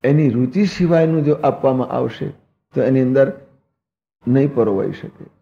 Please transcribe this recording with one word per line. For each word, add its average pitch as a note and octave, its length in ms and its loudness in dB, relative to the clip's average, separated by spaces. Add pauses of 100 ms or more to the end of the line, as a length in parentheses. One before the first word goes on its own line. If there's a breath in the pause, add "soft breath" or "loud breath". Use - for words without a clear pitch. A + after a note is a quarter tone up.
એની C#3+ 260 2
રુચિ B2+ 360 -2
સિવાયનું E3 580 0
જો D3 100 2
આપવામાં B2+ 560 0
આવશે, A#2+ 380 -6 (460)
તો - 80 -2
એની C3 180 2
અંદર C3 280 4 (960)
નહીં C3+ 280 2
પરોવાઈ G#2 380 0
શકે - 320 -16 (160)